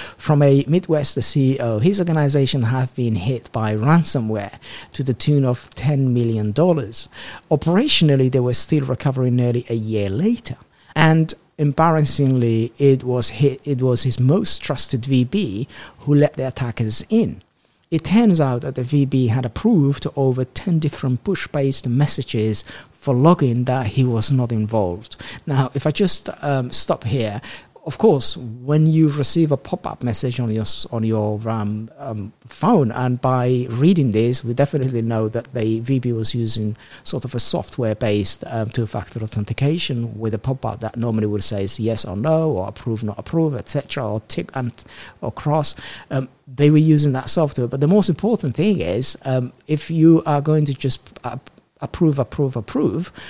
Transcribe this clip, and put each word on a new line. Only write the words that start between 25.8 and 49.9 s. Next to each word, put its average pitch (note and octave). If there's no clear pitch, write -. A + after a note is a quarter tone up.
I D#3
just, -
um, C3+
stop -
here, A2+
of -
course, E3
when B2+
you D#3+
receive D3
a C3+
pop-up -
message B2
on A#2+
your A2
s-, -
on A#2
your, G#2+
um, G#2+
um, A2
phone, D#3+
and B2
by B2+
reading C#3
this, A#2
we A#2+
definitely C3
know A2+
that A#2
the A2+
V C3
B A#2+
was A2+
using A2
sort -
of B2
a A#2+
software-based, G#2+
um, A2+
two-factor A2+
authentication A#2
with A2
a G2+
pop-up B2
that A2
normally A2
will G#2
say G2
yes A2+
or F#2+
no, D#3+
or G2
approve, A2
not G#2
approve, D#3+
et G2+
cetera, B2
or A2
tick -
and, B2
or A#2
cross. D3
Um, C3+
they C#3+
were D#3
using D3+
that C3
software, C#3+
but C3+
the D3
most G3+
important F3+
thing F#3
is, F#2+
um, C3
if D3+